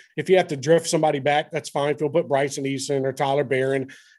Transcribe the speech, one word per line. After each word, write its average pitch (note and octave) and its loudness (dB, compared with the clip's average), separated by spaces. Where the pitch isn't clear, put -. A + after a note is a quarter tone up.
If D3+ -6
you F#3 6
have F3 2
to D3+ -4
drift D#3+ 2
somebody D#3 2
back, D3 0
that's D3+ -6
fine. D3 0
If D3 -6
you'll D3+ 0
put D#3+ 0
Bryson C#3 -2
Eason C3+ -2
or C3+ -2
Tyler C#3+ 0
Barron, C3 -2